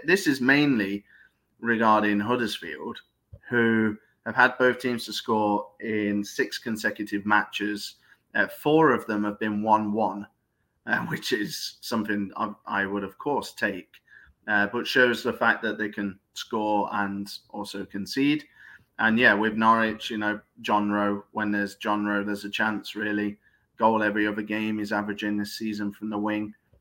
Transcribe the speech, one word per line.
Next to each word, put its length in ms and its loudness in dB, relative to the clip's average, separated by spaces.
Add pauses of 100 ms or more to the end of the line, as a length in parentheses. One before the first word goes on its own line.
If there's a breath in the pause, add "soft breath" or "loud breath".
this 220 2
is 140 2
mainly 640 4 (560 soft breath)
regarding 580 4
Huddersfield, 800 -4 (500)
who 480 4 (300 soft breath)
have 80 -6
had 240 4
both 220 4
teams 260 -4
to 60 -10
score 560 0 (120)
in 440 -2
six 340 -4
consecutive 640 -4
matches. 720 -2 (380 soft breath)
Uh, 140 0
four 420 4
of 160 0
them 160 0
have 160 -4
been 240 -2
one 300 4
one, 340 -2 (600)
uh, 120 0
<laughs> 80 -4
which 260 -6
is 480 -4
something 560 -4
I, 160 -4 (140)
I 200 -2
would, 180 -4
of 140 -10
course, 340 -4
take, 360 -6 (600 soft breath)
uh, 240 2
but 160 -4
shows 340 4
the 100 0
fact 300 2
that 160 -4
they 100 -2
can 300 -6 (160)
score 580 -2
and 380 -4 (200)
also 340 -10
concede. 580 -2 (560 loud breath)
And 200 4
yeah, 160 8
with 200 2
Norwich, 560 2
you 80 -6
know, 220 -4 (200)
John 300 0
Rowe, 420 0
when 180 -2
there's 260 -2
John 280 -2
Rowe, 200 0
there's 200 -6
a 60 -10
chance, 460 -2
really. 420 -2 (400)
Goal 240 4
every 240 2
other 160 -2
game 360 -2
he's 140 -6
averaging 440 -2
this 200 -6
season 360 -6
from 180 -10
the 80 -4
wing, 360 -4 (260)